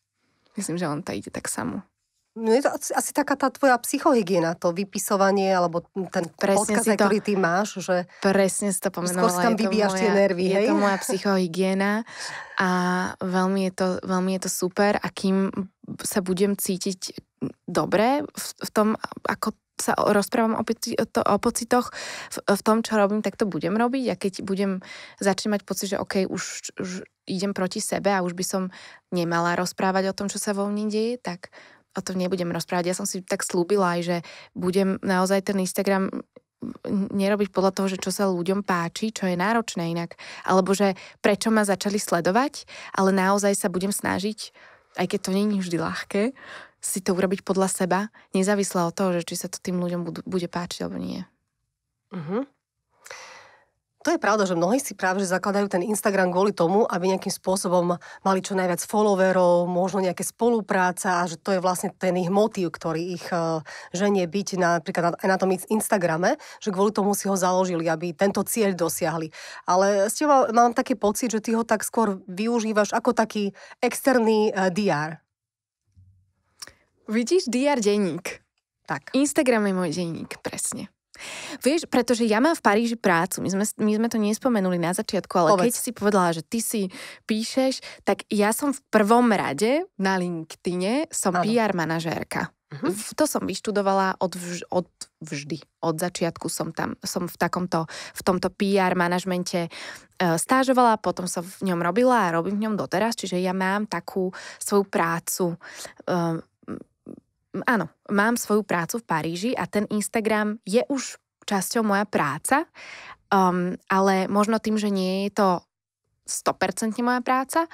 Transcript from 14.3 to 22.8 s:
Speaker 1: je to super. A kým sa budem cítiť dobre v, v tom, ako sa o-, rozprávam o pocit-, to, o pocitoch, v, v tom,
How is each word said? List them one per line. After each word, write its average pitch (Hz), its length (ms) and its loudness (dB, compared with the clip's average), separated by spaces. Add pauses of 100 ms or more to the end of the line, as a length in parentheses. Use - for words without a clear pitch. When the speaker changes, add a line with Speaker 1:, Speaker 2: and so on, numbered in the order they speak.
Speaker 1:
je 185 120 -4
to - 40 -4
super. 202 440 0
A - 160 -4
kým 190 400 0 (480)
sa - 240 -4
budem 190 320 2
cítiť - 640 -6 (480)
dobre 214 560 2
v, - 200 -12 (200)
v - 80 -10
tom, 214 240 2 (320)
ako - 240 -2 (240)
sa - 240 -2
o-, 208 160 4
rozprávam 220 400 2
o 220 80 -2
pocit-, 233 320 -4 (160)
to, 233 80 0
o - 160 4
pocitoch, 233 560 0 (400)
v, - 40 -10 (120)
v 196 160 2
tom, 220 160 4